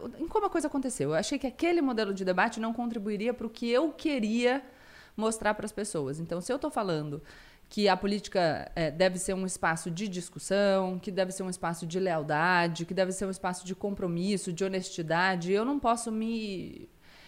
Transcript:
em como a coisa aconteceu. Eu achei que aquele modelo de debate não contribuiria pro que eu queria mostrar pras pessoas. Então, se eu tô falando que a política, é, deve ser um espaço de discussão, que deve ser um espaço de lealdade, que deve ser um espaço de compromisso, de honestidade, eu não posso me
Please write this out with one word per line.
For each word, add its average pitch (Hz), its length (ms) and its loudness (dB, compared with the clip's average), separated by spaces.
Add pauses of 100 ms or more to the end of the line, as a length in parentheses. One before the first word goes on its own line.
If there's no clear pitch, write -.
(180)
em 320 100 -4
como 415 200 2
a - 20 0
coisa 302 180 0
aconteceu. 254 420 -2
Eu 156 60 2
achei 208 220 0
que 269 80 -4
aquele 339 360 2
modelo 220 300 2
de 190 140 -2
debate 202 340 2
não 226 140 -2
contribuiria 226 600 -2
pro 233 160 -6
que 233 200 -4
eu 294 220 4
queria 247 720 2 (520)
mostrar 220 380 0
pras 214 180 -8
pessoas. 156 480 -4
Então, 170 220 -4
se 208 100 -4
eu 277 60 0
tô 294 140 -2
falando 156 500 -2 (480)
que 208 180 2
a 185 80 6
política, 196 800 0
é, 160 160 0
deve 180 260 4
ser 190 160 -2
um 185 120 -2
espaço 175 440 0
de 175 200 -4
discussão, 185 880 0
que 208 100 -8
deve 185 220 0
ser 190 120 -6
um 185 60 -4
espaço 170 380 -4
de 185 140 -2
lealdade, 165 840 2
que 185 80 -6
deve 185 200 2
ser 196 120 -4
um 190 40 0
espaço 185 360 -4
de 185 80 -6
compromisso, 190 760 -2
de 170 140 -2
honestidade, 180 880 0
eu 208 100 4
não 277 160 0
posso 233 320 2
me 220 800 -4 (380)